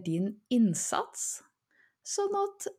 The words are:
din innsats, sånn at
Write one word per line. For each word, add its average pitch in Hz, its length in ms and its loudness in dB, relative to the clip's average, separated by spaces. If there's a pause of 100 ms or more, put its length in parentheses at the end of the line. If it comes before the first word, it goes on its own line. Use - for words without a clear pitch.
din 170 220 0 (260)
innsats, - 840 0 (680)
sånn 403 320 -2
at 403 300 -4 (120)